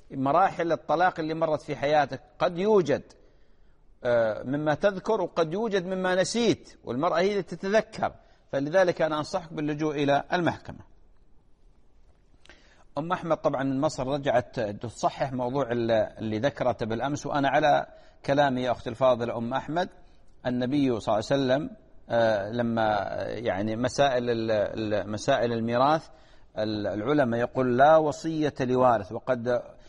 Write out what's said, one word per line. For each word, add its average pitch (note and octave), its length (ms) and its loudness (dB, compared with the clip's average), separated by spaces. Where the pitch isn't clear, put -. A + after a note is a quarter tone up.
مراحل E3 600 2
الطلاق E3 480 0
اللي D#3+ 140 -4
مرت D#3+ 280 -2
في D3 140 -8
حياتك. C#3+ 460 0
قد E3+ 180 0
يوجد، F3+ 460 4
آه، A#2 400 2
مما D3 300 -2
تذكر، G3+ 480 0
وقد E3 320 -2
يوجد G3 320 -2
مما F#3 300 -2
نسيت، F#3+ 680 0
والمرأة D#3 360 -2
هي F#3+ 120 2
اللي G3+ 120 -2
تتذكر، G3 720 -2
فلذلك E3 500 2
أنا D#3 160 0
أنصحك E3 360 -6
باللجوء D3+ 500 -2
إلى C#3 200 2
المحكمة. - 460 -2
أم D#3+ 140 -4
أحمد E3+ 260 -2
طبعًا C#3 260 -2
من C3+ 180 0
مصر D3 260 -2
رجعت C3 520 0
تصحح A#2+ 760 -4
موضوع B2+ 380 -2
ال-، A#2 200 0
اللي G#2+ 480 0
ذكرته B2+ 460 -2
بالأمس، A#2+ 400 -4
وأنا C#3 240 0
على C#3+ 360 4
كلامي C#3 360 2
يا B2+ 100 0
أختي - 180 -4
الفاضلة A#2 480 2
أم A#2 160 -6
أحمد، D3+ 360 -4
النبي B2+ 540 0
صلى G#2+ 160 0
الله A2 160 -2
عليه C#3 120 2
وسلم، C3 260 0
آه، A2 400 2
لما، A2+ 720 0
آه، G2 60 -6
يعني A2 480 -2
مسائل B2+ 540 0
ال-، A2+ 220 0
ال-، G#2 600 -2
مسائل A#2 420 0
الميراث، A#2+ 540 0
ال-، G#2+ 300 -2
العلماء A#2 520 0
يقول: B2 380 0
"لا D3+ 200 8
وصية D#3 600 -2
لوارث"، B2+ 520 2
وقد A#2+ 500 -2